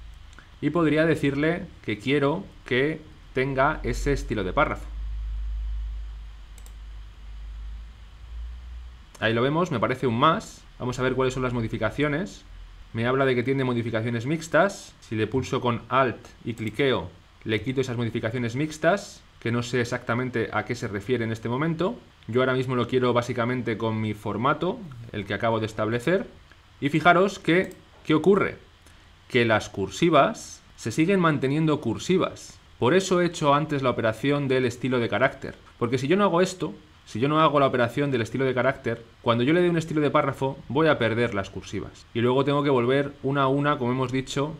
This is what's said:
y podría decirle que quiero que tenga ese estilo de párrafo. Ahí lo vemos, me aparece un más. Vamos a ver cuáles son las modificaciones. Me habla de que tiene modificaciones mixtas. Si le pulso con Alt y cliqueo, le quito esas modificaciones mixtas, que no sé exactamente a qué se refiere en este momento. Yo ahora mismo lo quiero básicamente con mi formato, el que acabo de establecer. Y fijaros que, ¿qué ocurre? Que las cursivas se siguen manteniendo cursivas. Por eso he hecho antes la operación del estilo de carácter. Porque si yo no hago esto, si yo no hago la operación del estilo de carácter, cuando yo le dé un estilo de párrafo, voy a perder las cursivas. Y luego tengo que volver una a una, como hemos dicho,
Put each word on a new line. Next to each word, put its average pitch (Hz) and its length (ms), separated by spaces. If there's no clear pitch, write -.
y 147 120
podría 156 340
decirle 156 600
que 107 120
quiero 143 460
que 143 340
tenga 135 500
ese 123 280
estilo 107 320
de 90 80
párrafo. - 340
Ahí 110 120
lo 117 80
vemos, 156 300
me 123 60
aparece 113 280
un 117 140
más. 165 440
Vamos 123 200
a 127 40
ver 127 120
cuáles 127 180
son 127 100
las 123 100
modificaciones. 123 880
Me 113 120
habla 131 200
de 131 100
que 120 80
tiene 135 200
modificaciones 117 600
mixtas. 165 760
Si - 140
le 107 120
pulso 107 340
con 117 280
Alt 123 280
y 117 80
cliqueo, 110 560
le 107 180
quito 131 200
esas 123 160
modificaciones 117 580
mixtas, 165 680
que 117 120
no 120 100
sé 123 200
exactamente 120 680
a 107 140
qué 123 80
se 120 140
refiere 113 360
en 110 80
este 113 180
momento. 165 500
Yo 117 140
ahora 131 120
mismo 131 220
lo 120 120
quiero 123 260
básicamente 120 640
con 110 240
mi 107 120
formato, 143 680
el 101 140
que 107 80
acabo 113 260
de 107 80
establecer. 117 600
Y 143 80
fijaros 175 500
que, 170 340
¿qué 151 80
ocurre? 156 440
Que 117 180
las 110 240
cursivas 156 920
se - 160
siguen 180 280
manteniendo 151 600
cursivas. - 800
Por 123 140
eso 190 280
he 175 40
hecho 160 280
antes 147 280
la 135 80
operación 135 580
del 131 180
estilo 131 340
de 113 100
carácter. 120 460
Porque 120 180
si 135 100
yo 175 100
no 208 60
hago 175 180
esto, 185 320
si - 140
yo 139 100
no 151 100
hago 151 200
la 139 80
operación 127 440
del 120 100
estilo 123 220
de 131 100
carácter, 123 500
cuando 117 220
yo 147 100
le 175 80
dé 175 80
un 170 80
estilo 156 240
de 139 100
párrafo, 139 460
voy 151 200
a 131 120
perder 117 340
las 98 160
cursivas. - 640
Y 117 60
luego 127 240
tengo 143 200
que 147 60
volver 139 440
una 139 200
a 135 40
una, 143 300
como 120 140
hemos 127 200
dicho, 139 480